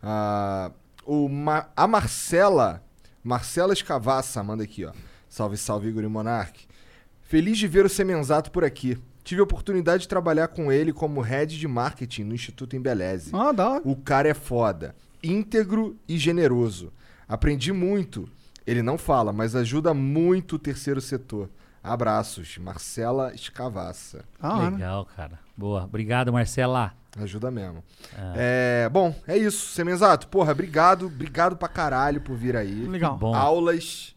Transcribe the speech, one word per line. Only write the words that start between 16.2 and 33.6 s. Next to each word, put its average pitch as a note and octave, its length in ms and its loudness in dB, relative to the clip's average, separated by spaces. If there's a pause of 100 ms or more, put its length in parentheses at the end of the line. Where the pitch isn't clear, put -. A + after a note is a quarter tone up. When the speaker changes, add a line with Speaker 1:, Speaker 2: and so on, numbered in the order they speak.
Speaker 1:
Aprendi C#3+ 460 0
muito. F#3 560 -2 (380)
Ele A#2+ 160 0
não C3 140 0
fala, A#2+ 360 2
mas A2+ 220 -2
ajuda C#3+ 380 0
muito D#3+ 640 2
o - 20 -4
terceiro C3+ 420 -4
setor. A2 480 -8 (340)
Abraços, A2 760 -2
Marcela A#2 760 -6
Escavassa." - 880 -12 (160)
Speaker 2:
Da E3 160 -2
hora. - 140 2
Speaker 3:
Legal, F#2+ 360 -6 (100)
cara. E2 240 -14 (180)
Boa. G2+ 280 -2
Obrigado, A2 460 -2
Marcela. B2 600 0 (240)
Speaker 1:
Ajuda G#2+ 320 -6
mesmo. F#2 320 -8 (540)
Speaker 3:
É. B2 500 2
Speaker 1:
É, A2+ 40 0
bom, E3+ 260 2 (100)
é F3+ 120 0
isso. G#3 360 0
Semenzato, F3+ 540 4
porra, F3 240 4
obrigado. E3+ 560 4
Obrigado E3 480 0
pra E3+ 140 -6
caralho C#3+ 520 0
por C3+ 160 -8
vir A#2+ 180 0
aí. G#2+ 320 -4
Speaker 2:
Legal. E3 300 -2
Speaker 3:
Bom. A2 160 0
Speaker 1:
Aulas. E3 840 2